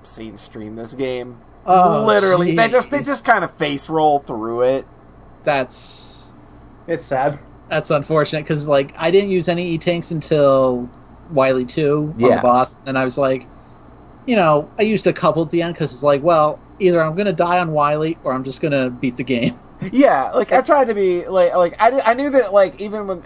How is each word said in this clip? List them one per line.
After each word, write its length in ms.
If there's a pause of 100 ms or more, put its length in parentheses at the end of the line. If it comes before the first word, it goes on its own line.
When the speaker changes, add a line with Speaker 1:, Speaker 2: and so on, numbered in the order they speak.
Speaker 1:
seen 340
stream 380
this 180
game. 440 (280)
Speaker 2:
Oh, 400
Speaker 1:
Literally, 500
they 140
just, 220
they 80
Speaker 2:
jeez. 60
Speaker 1:
just 200
kinda 220
face 420
roll 300
through 420
it. 240 (580)
Speaker 2:
That's 840 (580)
Speaker 3:
It's 180
sad. 320 (320)
Speaker 2:
That's 220
unfortunate, 560
'cause, 200
like, 300
I 140
didn't 180
use 180
any 200
E-Tanks 440
until 800 (420)
Wily 340
two 500
on 40
Speaker 1:
Yeah. 180
Speaker 2:
the 40
boss, 340 (120)
and 100
I 80
was 120
like, 280 (800)
you 100
know, 320 (120)
I 40
used 220
a 80
couple 300
at 80
the 100
end, 140
'cause 180
it's 80
like, 220
well, 340 (220)
either 220
I'm 140
gonna 180
die 260
on 140
Wily, 500
or 100
I'm 100
just 180
gonna 280
beat 280
the 60
game. 300 (380)
Speaker 1:
Yeah, 420
like, 180
I 60
Speaker 2:
Like 80
Speaker 1:
tried 220
to 80
be, 320
like, 280
like, 240
I 120
di-, 140
I 100
knew 160
that, 220
like, 280
even 240
when, 200